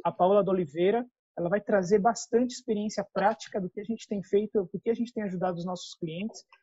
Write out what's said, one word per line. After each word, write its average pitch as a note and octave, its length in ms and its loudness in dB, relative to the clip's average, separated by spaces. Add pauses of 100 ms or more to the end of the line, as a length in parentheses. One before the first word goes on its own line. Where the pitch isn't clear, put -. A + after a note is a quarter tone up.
a E3+ 80 0
Paola G3 320 4
de F3 60 -2
Oliveira. F#3 560 2 (320)
Ela E3+ 120 -2
vai G3+ 100 2
trazer G3+ 400 2
bastante A#3 520 2
experiência G#3 640 -4
prática G#3 460 0
do F3+ 100 -4
que - 100 -14
a G3+ 40 -8
gente A3+ 240 -8
tem G3+ 160 -4
feito, G#3 480 0
do F#3+ 80 -6
que - 100 -4
a A#3 40 4
gente A#3 180 -6
tem A3 120 -6
ajudado F#3 340 -2
os E3+ 80 -6
nossos F3+ 300 -8
clientes, F3 480 -8 (200)